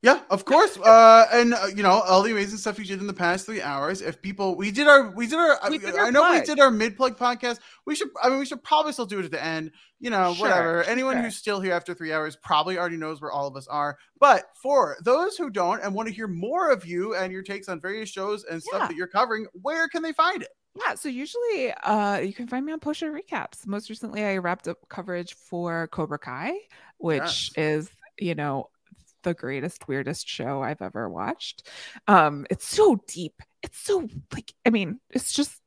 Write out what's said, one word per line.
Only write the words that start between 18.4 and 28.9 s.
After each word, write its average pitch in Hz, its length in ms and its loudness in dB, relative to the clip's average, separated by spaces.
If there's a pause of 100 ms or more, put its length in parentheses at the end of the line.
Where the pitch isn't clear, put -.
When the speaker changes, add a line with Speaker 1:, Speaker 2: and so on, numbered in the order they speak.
Speaker 1:
and 165 180 -10
stuff 440 200 -6
Speaker 2:
Yeah. - 60 -2
Speaker 1:
that 330 80 -8
you're 349 120 -8
covering, 220 380 -2 (140)
where 320 280 -4
can 330 140 -6
they 320 100 -6
find 339 300 0
it? - 60 -16 (280)
Speaker 2:
Yeah, 427 180 -4
so 302 140 -10
usually, 311 640 -6
uh, 208 460 -2
you 190 140 -4
can 240 140 -12
find 254 180 -6
me 311 80 -6
on 320 80 -8
Post 302 200 -6
Show 311 120 -6
Recaps. - 540 -10
Most 208 240 -8
recently, 220 340 -8
I 196 140 -2
wrapped 180 300 -6
up - 100 -10 (100)
coverage 175 460 -10
for 170 540 -8
Cobra 147 320 -6
Kai, 151 320 -10 (460)
which 160 220 -2
Speaker 1:
Yes. 165 360 -6
Speaker 2:
is, 156 340 -2 (280)
you 170 180 -4
know, 143 340 -6 (580)